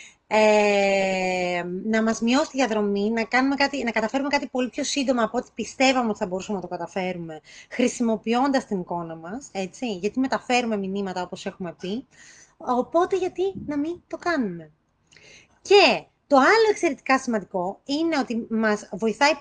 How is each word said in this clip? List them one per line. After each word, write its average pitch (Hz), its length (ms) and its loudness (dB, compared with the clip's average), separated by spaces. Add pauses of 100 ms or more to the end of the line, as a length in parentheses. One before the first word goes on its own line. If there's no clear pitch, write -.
(260)
Ε, 196 1400 2 (220)
να 220 180 0
μας 226 180 0
μειώσει 254 300 2
τη 262 60 -12
διαδρομή, 208 540 0
να 226 140 -2
κάνουμε 262 300 0
κάτι, 277 300 -2
να 233 60 -4
καταφέρουμε 247 380 -2
κάτι 277 200 -2
πολύ 254 200 -2
πιο 285 160 -6
σύντομα 254 380 0
από 220 160 -2
ό,τι 247 160 -6
πιστεύαμε 254 540 0
ότι 202 100 -4
θα 208 80 -2
μπορούσαμε 190 300 -6
να 180 60 -6
το 180 60 -10
καταφέρουμε, 170 720 -8 (300)
χρησιμοποιώντας 240 960 0
την 190 140 -4
εικόνα 170 360 -8
μας, 180 360 -14
έτσι, 196 400 -6
γιατί 202 280 -4
μεταφέρουμε 240 560 0
μηνύματα, 190 460 -4
όπως 175 240 -10
έχουμε 180 340 -8
πει. 208 260 -6 (500)
Οπότε, 320 600 0
γιατί 349 260 -2 (240)
να 294 120 -4
μην 330 280 -4
το 330 100 -12
κάνουμε; 190 540 -4 (920)
Και 302 420 6 (220)
το 285 100 4
άλλο 415 340 6
εξαιρετικά 311 480 0
σημαντικό 196 680 -4
είναι 311 340 0
ότι 240 320 -4
μας 220 420 0
βοηθάει 226 480 2